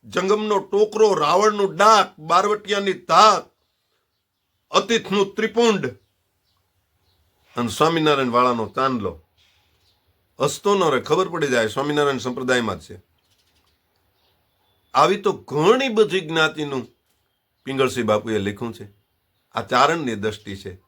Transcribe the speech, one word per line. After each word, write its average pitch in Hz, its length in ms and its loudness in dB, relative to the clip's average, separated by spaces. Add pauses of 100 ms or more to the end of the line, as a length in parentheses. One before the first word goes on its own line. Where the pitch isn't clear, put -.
જંગમનો 196 540 -2
ટોકરો, 208 560 2
રાવણનું 190 600 0
ડાક, 202 440 4
બારવટિયાની 196 720 -2
ધાક, 175 580 4 (1200)
અતિથનું 196 640 -2
ત્રિપુંડ 214 520 0 (1700)
અને 120 120 -4
સ્વામિનારાયણ 151 640 0
વાળાનો 120 360 2
ચાંદલો. 101 540 -4 (1200)
હસતો 170 340 -2
ન 175 160 2
રહે, 127 100 0
ખબર 160 280 -2
પડી 160 180 -4
જાય 120 220 0
સ્વામિનારાયણ 143 500 -2
સંપ્રદાયમાં 123 640 -4
જ - 20 -20
છે. - 200 -20 (1900)
આવી 160 220 4
તો 202 160 -2
ઘણી 190 560 0
બધી 202 320 0
જ્ઞાતિનું 151 680 -4 (760)
પિંગળસિંહ 131 420 -2
બાપુએ 107 320 0
લખ્યું 104 360 -6
છે. 101 140 -20 (640)
આ 113 100 -6
ચારણની 131 520 0
દ્રષ્ટિ 104 420 -8
છે. 92 320 -16